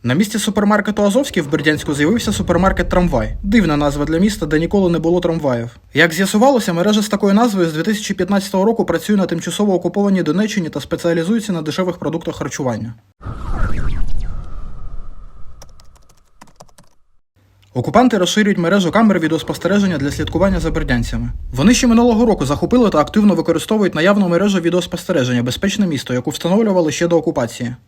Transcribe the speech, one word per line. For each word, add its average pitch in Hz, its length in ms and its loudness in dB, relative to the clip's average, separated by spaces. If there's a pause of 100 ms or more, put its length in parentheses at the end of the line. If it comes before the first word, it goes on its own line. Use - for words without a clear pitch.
На 120 100 0
місці 214 260 0
супермаркету 208 640 0
Азовський 202 400 0
в 139 80 -4
Бердянську 151 420 0
з'явився 160 380 0
супермаркет 180 580 0
«Трамвай». 147 540 0
Дивна 196 340 2
назва 147 280 0
для 160 120 -2
міста, 202 280 0
де 151 140 0
ніколи 175 300 2
не 165 100 0
було 170 200 2
трамваїв. 147 500 -2 (240)
Як 165 200 2
з'ясувалося, 208 600 2
мережа 208 280 2
з 208 80 -4
такою 196 240 0
назвою 196 360 2
з 156 40 -6
дві 160 100 -4
тисячі 208 300 -4
п'ятнадцятого 190 520 -2
року 226 200 0
працює 165 300 -2
на 190 100 2
тимчасово 175 480 -2
окупованій 190 500 0
Донеччині 180 460 -2
та 147 120 -6
спеціалізується 170 720 -2
на 165 80 -4
дешевих 170 360 -4
продуктах 160 380 -6
харчування. 120 580 -6 (4000)
Окупанти 214 440 2
розширюють 202 400 2
мережу 170 340 0
камер 202 280 4
відеоспостереження 160 800 -2
для 139 140 -2
слідкування 180 480 0
за 160 120 -2
бердянцями. 120 600 -2 (220)
Вони 160 200 4
ще 247 140 2
минулого 233 380 4
року 196 200 2
захопили 185 440 2
та 156 100 2
активно 202 360 4
використовують 165 600 0
наявну 185 340 4
мережу 190 300 2
відеоспостереження 165 840 -2
«Безпечне 196 440 -2
місто», 135 260 -4
яку 123 160 -2
встановлювали 185 600 0
ще 170 160 -2
до 170 100 2
окупації. 123 580 -2 (120)